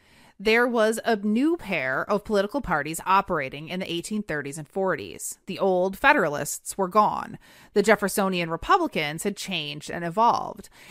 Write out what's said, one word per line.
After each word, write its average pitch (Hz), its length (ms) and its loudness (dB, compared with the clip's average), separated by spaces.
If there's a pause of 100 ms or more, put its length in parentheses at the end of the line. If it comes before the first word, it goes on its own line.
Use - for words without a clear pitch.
(420)
There 220 240 4
was 226 380 2
a 226 140 2
new 233 400 2
pair 151 520 -2
of 202 140 0
political 202 380 0
parties 156 440 -2
operating 160 640 0
in 180 140 -6
the - 100 -6
eighteen 208 320 -4
thirties 143 340 -6
and 151 80 -10
forties. 165 720 -4 (100)
The 175 120 -6
old 185 380 2
Federalists 165 800 0
were 190 100 0
gone. 196 500 0 (360)
The 208 100 4
Jeffersonian 190 640 2
Republicans 165 760 0
had 202 120 -2
changed 151 560 -8
and 170 140 -6
evolved. 196 640 0 (220)